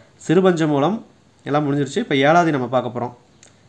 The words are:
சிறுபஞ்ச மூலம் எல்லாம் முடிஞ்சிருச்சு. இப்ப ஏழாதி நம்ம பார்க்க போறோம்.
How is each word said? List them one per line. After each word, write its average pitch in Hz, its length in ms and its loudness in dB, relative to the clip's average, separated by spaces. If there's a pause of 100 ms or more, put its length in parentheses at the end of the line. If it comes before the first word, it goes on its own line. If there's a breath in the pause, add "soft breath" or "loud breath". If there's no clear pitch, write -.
(220 loud breath)
சிறுபஞ்ச 170 460 2
மூலம் 151 300 0 (480)
எல்லாம் 147 200 -2
முடிஞ்சிருச்சு. 139 320 -4
இப்ப - 180 -2
ஏழாதி 160 360 4
நம்ம 127 160 -2
பார்க்க 123 280 -4
போறோம். 120 200 -8 (540 soft breath)